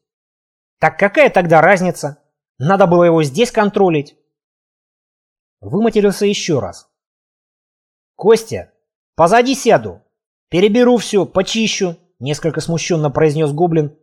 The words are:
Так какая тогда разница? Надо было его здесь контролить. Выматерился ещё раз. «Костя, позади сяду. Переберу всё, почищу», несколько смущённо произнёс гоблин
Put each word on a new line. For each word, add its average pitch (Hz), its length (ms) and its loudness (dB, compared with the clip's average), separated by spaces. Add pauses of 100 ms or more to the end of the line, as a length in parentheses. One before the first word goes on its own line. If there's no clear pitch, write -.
(800)
Так - 200 -2
какая 247 320 2
тогда 165 320 4
разница? 170 600 -2 (360)
Надо 185 280 2
было 175 180 4
его 165 180 4
здесь 156 280 -2
контролить. 190 680 -2 (1400)
Выматерился 202 680 0
ещё 185 340 -2
раз. - 300 -14 (1300)
«Костя, 214 560 -2 (420)
позади 233 400 2
сяду. 117 480 0 (480)
Переберу 226 480 2
всё, 185 260 -2
почищу», 190 720 -4 (220)
несколько 147 420 -6
смущённо 160 500 -4
произнёс 151 400 0
гоблин 160 520 -2